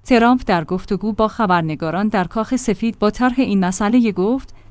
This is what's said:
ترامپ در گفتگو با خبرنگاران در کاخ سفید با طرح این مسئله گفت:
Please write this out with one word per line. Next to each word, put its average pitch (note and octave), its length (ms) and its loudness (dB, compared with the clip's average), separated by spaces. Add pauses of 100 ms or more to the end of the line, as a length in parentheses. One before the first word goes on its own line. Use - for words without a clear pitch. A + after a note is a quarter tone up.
ترامپ B3 420 4
در E3+ 180 0
گفتگو F#3+ 480 -4
با A3 160 0
خبرنگاران F3 800 -2
در G3 160 0
کاخ A3 320 -4
سفید A3+ 420 -2
با G#3 120 2
طرح B3 260 0
این G3+ 280 2
مسئله G#3+ 480 2
گفت: A3 420 -2 (160)